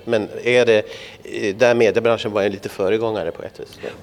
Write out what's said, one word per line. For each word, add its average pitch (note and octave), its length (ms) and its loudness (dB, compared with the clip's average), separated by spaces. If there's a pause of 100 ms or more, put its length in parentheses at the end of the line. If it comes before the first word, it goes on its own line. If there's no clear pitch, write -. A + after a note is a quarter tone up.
men A2 240 0 (160)
är A#2+ 220 4
det, G#2+ 160 4 (760)
där A#2+ 160 4
mediebranschen A2+ 580 2
var G2+ 100 0
ju G#2 60 2
lite G2 200 -6
föregångare G#2 640 -2
på - 120 -12
ett - 180 -14
vis? - 180 -18 (240)